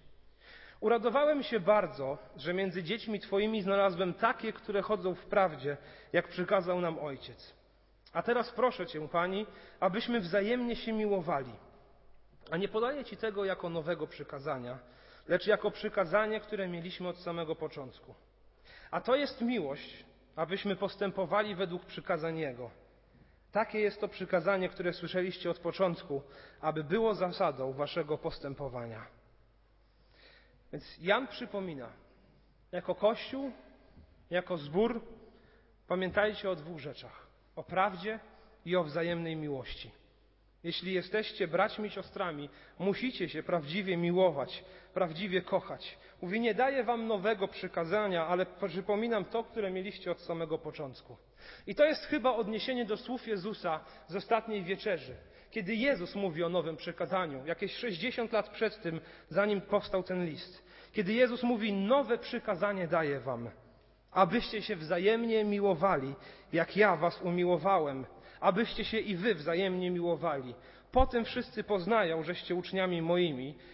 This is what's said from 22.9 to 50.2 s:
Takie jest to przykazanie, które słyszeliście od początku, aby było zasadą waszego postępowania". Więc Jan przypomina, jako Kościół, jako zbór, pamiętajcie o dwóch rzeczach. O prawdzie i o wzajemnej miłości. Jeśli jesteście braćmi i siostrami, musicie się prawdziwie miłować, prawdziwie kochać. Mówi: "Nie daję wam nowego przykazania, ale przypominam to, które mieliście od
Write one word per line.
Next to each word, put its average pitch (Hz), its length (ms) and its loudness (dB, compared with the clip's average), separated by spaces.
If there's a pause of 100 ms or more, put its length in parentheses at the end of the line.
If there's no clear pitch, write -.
Takie 214 280 0
jest 202 220 0
to 208 60 -2
przykazanie, 185 640 0
które 175 240 -2
słyszeliście 180 560 -2
od 170 100 -2
początku, 170 640 0 (400)
aby 156 220 0
było 214 320 2
zasadą 156 580 0
waszego 147 440 -2
postępowania". 127 880 -8 (1700)
Więc - 280 -14
Jan 208 260 2
przypomina, 175 600 -8 (840)
jako 180 240 -2
Kościół, 254 560 0 (800)
jako 180 280 0
zbór, 196 440 0 (880)
pamiętajcie 190 600 0
o 185 60 0
dwóch 156 240 -10
rzeczach. 127 480 -14 (280)
O 160 80 -8
prawdzie 190 560 0 (460)
i 175 100 2
o 180 80 6
wzajemnej 165 520 -2
miłości. 139 560 -6 (720)
Jeśli 175 300 -4
jesteście 185 540 0
braćmi 202 400 0
i 185 40 -6
siostrami, 175 580 -6 (300)
musicie 190 500 0
się 151 140 -6
prawdziwie 175 540 0
miłować, 175 680 4 (300)
prawdziwie 180 480 0
kochać. - 560 -4 (240)
Mówi: 185 180 -2
"Nie 233 140 4
daję 262 300 4
wam 233 240 0
nowego 202 400 2
przykazania, 180 800 0
ale 180 180 2 (220)
przypominam 202 580 0
to, 226 180 -2
które 208 280 -2
mieliście 185 400 -6
od 165 100 -6